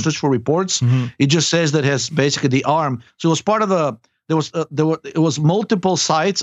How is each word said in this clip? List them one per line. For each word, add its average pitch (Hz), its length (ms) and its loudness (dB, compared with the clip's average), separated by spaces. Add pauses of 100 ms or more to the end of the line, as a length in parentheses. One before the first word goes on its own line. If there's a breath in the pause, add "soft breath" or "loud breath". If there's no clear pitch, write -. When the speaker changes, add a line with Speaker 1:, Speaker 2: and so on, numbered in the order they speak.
Speaker 1:
to 156 80 0
search 147 60 -4
for 151 120 0
reports. 143 500 0
Speaker 2:
Mm-hmm. 123 280 2 (120)
Speaker 1:
It 139 80 2
just 156 220 2
says 165 240 0
that 151 100 2
has 139 260 0
basically 143 400 0
the 131 140 0
arm. 139 400 -2 (140 loud breath)
So 170 100 -2
it 165 40 4
was 156 100 0
part 214 200 0
of 208 80 0
a, 151 300 0 (300)
there 160 80 0
was, 151 160 -2
uh, 165 180 -2
there 151 140 0
were, 160 180 0
it - 160 -10
was 151 200 2
multiple 185 580 2
sites 160 460 0